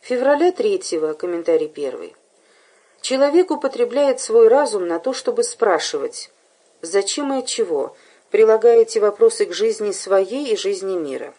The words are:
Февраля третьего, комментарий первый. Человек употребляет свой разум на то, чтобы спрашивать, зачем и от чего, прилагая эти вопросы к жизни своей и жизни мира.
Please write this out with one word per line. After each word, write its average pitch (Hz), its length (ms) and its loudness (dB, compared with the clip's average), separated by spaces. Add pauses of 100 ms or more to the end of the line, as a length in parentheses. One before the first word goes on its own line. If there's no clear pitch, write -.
Февраля 285 500 2
третьего, 185 600 -2
комментарий 165 540 -2
первый. 131 480 -12 (880)
Человек 285 500 0
употребляет 254 680 -2
свой 226 280 4
разум 220 400 2
на 170 120 -4
то, 262 140 -4
чтобы 233 300 -4
спрашивать, 156 880 -2 (500)
зачем 196 520 -4
и 269 60 -2
от 254 60 -8
чего, 165 500 -4 (360)
прилагая 220 500 6
эти 220 180 0
вопросы 208 460 2
к 175 80 -12
жизни 208 380 -2
своей 196 600 -2
и 208 60 0
жизни 190 400 -4
мира. 131 420 -8